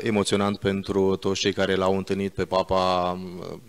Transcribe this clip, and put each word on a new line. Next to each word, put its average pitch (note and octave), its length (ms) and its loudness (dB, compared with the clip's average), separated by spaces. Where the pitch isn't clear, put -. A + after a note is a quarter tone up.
emoționant G2+ 560 2
pentru G2 580 2
toți F#2+ 240 -2
cei G2 120 0
care F#2+ 220 0
l-au F#2+ 220 2
întâlnit G2 360 -4
pe F#2 120 -4
Papa, F#2 640 0
um, F2+ 580 -10